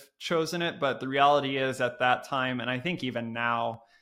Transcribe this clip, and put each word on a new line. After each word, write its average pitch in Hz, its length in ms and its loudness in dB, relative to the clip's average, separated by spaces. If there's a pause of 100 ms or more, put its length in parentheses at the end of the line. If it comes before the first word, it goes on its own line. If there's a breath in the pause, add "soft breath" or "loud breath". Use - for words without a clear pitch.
(200)
chosen 165 420 -2
it. 170 180 -4
But 127 220 0
the 131 60 -4
reality 139 500 4
is 131 240 0
at 123 180 0
that 127 240 2
time, 127 380 -2
and 120 80 -4
I 127 100 -2
think 127 240 -4
even 117 300 -4
now, 117 500 -2 (180)